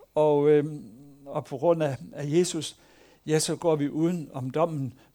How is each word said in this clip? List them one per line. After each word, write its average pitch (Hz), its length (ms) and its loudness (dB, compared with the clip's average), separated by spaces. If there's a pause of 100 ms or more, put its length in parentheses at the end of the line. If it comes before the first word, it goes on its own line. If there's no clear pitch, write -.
(140)
og, 151 360 4
øhm, 147 340 2 (420)
og 139 180 -6
på 139 140 -10
grund 165 240 2
af, 139 140 -2 (160)
af 143 140 -10
Jesus, 170 500 -2 (500)
ja, 156 120 2
så 156 180 -2
går 156 200 0
vi 143 120 -2
uden 165 440 -2
om 131 180 -6
dommen 151 440 -2 (200)